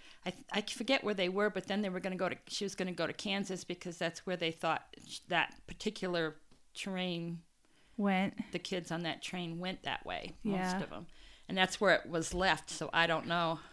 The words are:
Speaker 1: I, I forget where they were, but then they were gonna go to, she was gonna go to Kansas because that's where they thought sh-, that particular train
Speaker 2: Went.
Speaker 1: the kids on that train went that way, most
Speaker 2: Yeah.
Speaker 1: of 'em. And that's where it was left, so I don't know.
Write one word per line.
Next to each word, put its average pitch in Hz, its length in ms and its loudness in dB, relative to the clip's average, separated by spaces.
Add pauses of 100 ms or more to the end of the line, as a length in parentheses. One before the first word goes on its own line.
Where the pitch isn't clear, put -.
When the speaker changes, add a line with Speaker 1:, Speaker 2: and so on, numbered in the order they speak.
(260)
Speaker 1:
I, - 80 -2 (180)
I 202 100 2
forget 240 420 2
where 214 120 2
they 180 140 2
were, 202 200 4
but 190 180 -2
then 202 140 0
they 202 80 0
were 180 100 -2
gonna 185 160 -2
go 185 140 2
to, - 80 -2 (100)
she - 180 -4
was 196 100 -4
gonna 180 160 -2
go 170 160 0
to - 60 -4
Kansas 196 500 -2
because 175 340 -6
that's 170 280 -2
where 185 120 0
they 170 140 2
thought 160 320 0 (240)
sh-, - 120 -10 (100)
that 165 260 2 (120)
particular 175 680 0 (380)
train 175 680 -2 (560)
Speaker 2:
Went. 196 380 4 (160)
Speaker 1:
the 175 80 -2
kids 180 320 -4
on 170 120 -2
that 160 180 -2
train 170 380 -4
went 185 240 -4
that - 220 -2
way, - 280 -4 (100)
most 190 200 2
Speaker 2:
Yeah. 185 200 0
Speaker 1:
of - 100 -8
'em. - 140 -10 (420)
And 190 80 -2
that's 185 240 2
where 190 140 8
it - 140 0
was 165 240 -2
left, 180 360 2
so - 240 -6
I 165 140 6
don't 160 200 0
know. 170 320 2 (140)